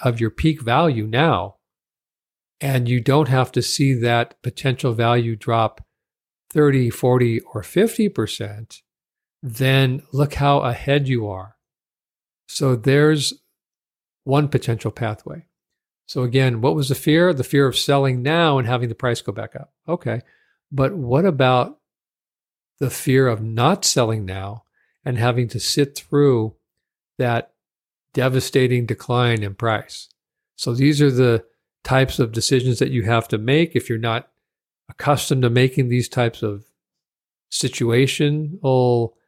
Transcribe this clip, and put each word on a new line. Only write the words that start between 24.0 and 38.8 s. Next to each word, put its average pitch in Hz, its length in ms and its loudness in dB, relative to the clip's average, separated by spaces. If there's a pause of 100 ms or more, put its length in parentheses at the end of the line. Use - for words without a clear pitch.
now 98 380 -10 (400)
and 127 140 -4
having 120 320 0
to 117 100 -8
sit 143 360 -2
through 131 600 0 (640)
that 120 360 -2 (600)
devastating 127 720 0
decline 120 580 -2
in 101 120 -8
price? - 540 -6 (460)
So - 180 -4
these 139 280 2
are 143 100 4
the 123 320 2 (400)
types 131 360 0
of 117 120 0
decisions 120 480 0
that 131 120 0
you 123 120 -2
have 113 260 0
to 117 80 -2
make 143 380 0
if - 140 -4
you're 113 80 -4
not 113 320 -6 (600)
accustomed 139 540 0
to 120 60 4
making 127 400 2
these 120 200 0
types 120 340 -2
of 104 220 -6 (840)
situational 131 1600 0 (140)